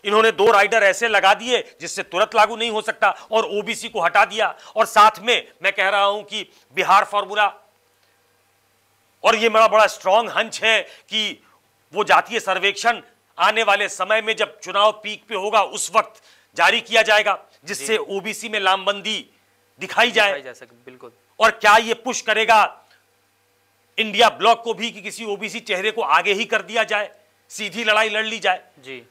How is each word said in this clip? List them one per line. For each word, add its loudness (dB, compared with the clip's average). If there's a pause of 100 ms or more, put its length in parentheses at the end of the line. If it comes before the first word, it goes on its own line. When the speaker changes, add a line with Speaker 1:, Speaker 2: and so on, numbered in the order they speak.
Speaker 1:
इन्होंने 4
दो 2
rider 4
ऐसे 0
लगा 4
दिए -4
जिससे -10
तुरंत -4
लागू 2
नहीं -4
हो -4
सकता -2
और -2
ओबीसी -8
को -6
हटा 4
दिया। -4 (180)
और 2
साथ 6 (100)
में -2 (100)
मैं 0
कह -2
रहा 2
हूं -2
कि -12 (280)
बिहार 4
formula, -2 (1700)
और 4
ये 0
मेरा 4
बड़ा 6
strong 0
hunch -6
है 0
कि -10 (520)
वो -2
जातीय 0
सर्वेक्षण -2 (380)
आने 2
वाले 0
समय -2
में -4
जब -6
चुनाव 2
peak -14
पे -10
होगा 0
उस -6
वक्त -2 (340)
जारी 2
किया 0
जाएगा, 0 (200)
जिससे -4
Speaker 2:
जी। -
Speaker 1:
ओबीसी -8
में -4
लामबंदी -2 (540)
दिखाई 0
जाए। 2
Speaker 2:
दिखाई -4
जा -16
सके, -20
बिल्कुल। -20 (280)
Speaker 1:
और 4
क्या 4
ये 2
पुश -8
करेगा 2 (1120)
India 2
bloc 2
को -6
भी -8
कि -20
किसी -14
ओबीसी -10
चेहरे -4
को -8
आगे 0
ही -2
कर -4
दिया -4
जाए, -6 (380)
सीधी -10
लड़ाई 2
लड़ -4
ली -8
जाए? -2 (160)
Speaker 2:
जी। -18